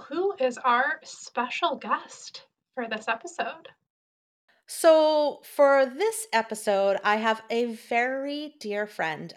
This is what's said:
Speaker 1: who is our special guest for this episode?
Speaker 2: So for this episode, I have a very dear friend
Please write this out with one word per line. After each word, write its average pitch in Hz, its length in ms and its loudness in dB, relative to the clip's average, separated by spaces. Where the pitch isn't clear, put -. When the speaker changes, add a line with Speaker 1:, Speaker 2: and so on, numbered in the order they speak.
Speaker 1:
who 381 320 -2
is 254 160 0
our 262 480 0
special - 720 -4
guest - 720 -8
for 233 140 -6
this 220 200 -8
episode? 262 600 -8
Speaker 2:
So 311 760 4
for 277 400 4
this 359 480 -2
episode, 208 720 0
I 208 120 4
have 220 340 0
a 233 240 -2
very 269 840 -4
dear 208 280 -4
friend 165 500 -6